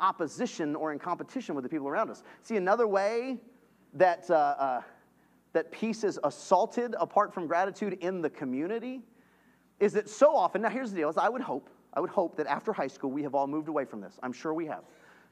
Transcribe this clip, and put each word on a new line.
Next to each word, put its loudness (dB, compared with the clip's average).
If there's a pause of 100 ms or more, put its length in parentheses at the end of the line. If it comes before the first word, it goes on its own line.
opposition -2
or -4
in -6
competition -6
with -4
the -8
people -4
around 0
us. -14 (200)
See, -2
another 4
way 0 (560)
that, 4
uh, 6
uh, 4 (720)
that 0
peace -4
is 0
assaulted 2
apart 2
from -6
gratitude 0
in -4
the 0
community -6 (800)
is 4
that 0
so 6
often, 2
now 2
here's -4
the -6
deal, 0
is -2
I 4
would -2
hope, -6 (240)
I 0
would -2
hope 0
that -2
after -2
high -2
school -6
we -2
have -4
all 2
moved -4
away -2
from -10
this. -16
I'm -6
sure -4
we -2
have. -8 (480)